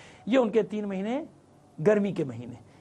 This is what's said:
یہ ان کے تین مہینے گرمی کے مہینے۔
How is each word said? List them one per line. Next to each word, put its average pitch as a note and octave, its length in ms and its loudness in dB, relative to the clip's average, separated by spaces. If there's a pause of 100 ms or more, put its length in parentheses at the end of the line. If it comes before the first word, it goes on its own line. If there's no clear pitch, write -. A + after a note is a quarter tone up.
(260)
یہ A3+ 120 2
ان A#3+ 120 4
کے G#3+ 140 4
تین G#3 240 -6
مہینے G#3 360 -4 (640)
گرمی G3+ 240 4
کے D#3+ 120 -2
مہینے۔ B2 320 -10 (260)